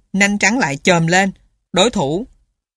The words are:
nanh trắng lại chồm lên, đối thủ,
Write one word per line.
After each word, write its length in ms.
nanh 240
trắng 220
lại 180
chồm 300
lên, 240
đối 180
thủ, 360